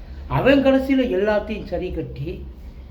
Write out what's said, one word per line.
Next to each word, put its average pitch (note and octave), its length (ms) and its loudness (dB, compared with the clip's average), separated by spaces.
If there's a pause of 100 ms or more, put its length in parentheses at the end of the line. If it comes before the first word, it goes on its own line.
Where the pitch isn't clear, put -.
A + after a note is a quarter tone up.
(280)
அவன் B3+ 380 4
கடைசியில C4+ 440 4
எல்லாத்தையும் G#3 560 0
சரி F3+ 260 -4
கட்டி D3 380 -6 (600)